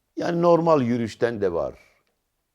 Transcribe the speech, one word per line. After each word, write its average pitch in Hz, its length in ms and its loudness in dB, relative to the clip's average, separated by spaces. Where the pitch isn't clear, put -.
Yani 175 260 -4
normal 165 400 4
yürüyüşten 117 580 -4
de 92 120 -2
var. 73 220 -6